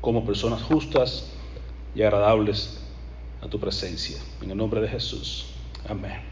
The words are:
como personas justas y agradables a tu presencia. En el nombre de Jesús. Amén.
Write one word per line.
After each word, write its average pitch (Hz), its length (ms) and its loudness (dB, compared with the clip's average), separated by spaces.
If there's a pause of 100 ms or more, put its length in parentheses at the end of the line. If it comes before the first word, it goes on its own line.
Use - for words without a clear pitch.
como 117 240 2
personas 113 380 0
justas 139 680 4 (640)
y 104 60 -2
agradables 104 840 6 (600)
a - 60 -8
tu - 120 -4
presencia. - 560 -4 (260)
En 98 80 -6
el 98 60 -4
nombre 110 240 2
de 110 80 2
Jesús. - 600 -4 (380)
Amén. 101 340 -6 (120)